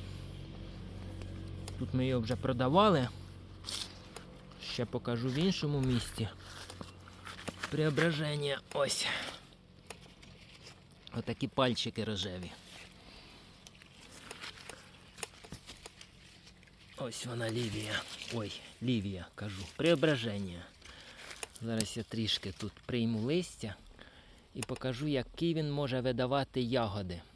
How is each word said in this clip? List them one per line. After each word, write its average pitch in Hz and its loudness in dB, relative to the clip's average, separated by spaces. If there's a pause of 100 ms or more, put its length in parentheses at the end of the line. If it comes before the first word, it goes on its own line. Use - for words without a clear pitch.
(1800)
Тут 127 -2
ми 127 4
його 127 4
вже 113 2
продавали, 131 8 (1600)
ще - 0
покажу 120 0
в 123 2
іншому 147 4
місці. 120 2 (1400)
Преображення, 147 4 (120)
ось. - 4 (2000)
Отакі 117 -2
пальчики 120 4
рожеві. 92 -2 (4000)
Ось - -4
вона 117 0
Лівія. 107 0 (320)
Ой, 107 -2 (220)
Лівія, 101 2
кажу. 98 -6 (100)
Преображення. 117 4 (1000)
Зараз 113 0
я 110 -2
трішки 110 0
тут 101 -4 (140)
прийму 117 4
листя 127 0 (800)
і - -4
покажу, 131 -2
які 151 2
він 151 2
може 135 2
видавати 127 2
ягоди. 104 2 (140)